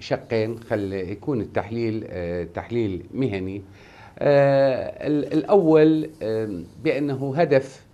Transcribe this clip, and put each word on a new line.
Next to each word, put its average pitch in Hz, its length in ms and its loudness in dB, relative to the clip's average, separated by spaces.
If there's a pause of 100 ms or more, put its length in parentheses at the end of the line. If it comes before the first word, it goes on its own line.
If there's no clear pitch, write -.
شقين، 113 580 -2
خل 101 340 -4
يكون 101 480 -4
التحليل، 110 680 -4
آه، 87 360 -4
تحليل 95 680 -4
مهني. 98 480 -4 (560)
آه، 139 880 2
ال-، 147 260 -2
الأول، 156 800 4 (120)
آم، 107 420 -4 (200)
بأنه 139 520 -2
هدف 143 580 2